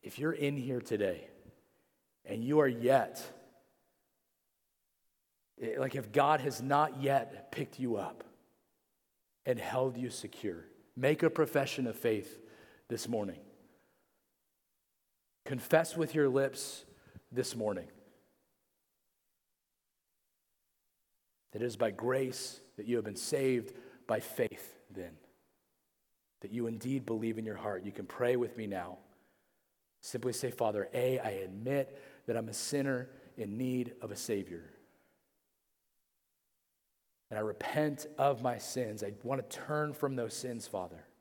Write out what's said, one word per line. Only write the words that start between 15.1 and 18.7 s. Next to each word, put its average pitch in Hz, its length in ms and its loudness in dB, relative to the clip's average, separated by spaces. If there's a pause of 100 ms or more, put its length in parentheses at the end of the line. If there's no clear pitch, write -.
Confess 160 520 4
with 160 180 0
your 147 140 6
lips - 560 0 (460)
this 120 240 0
morning 107 320 -2 (3750)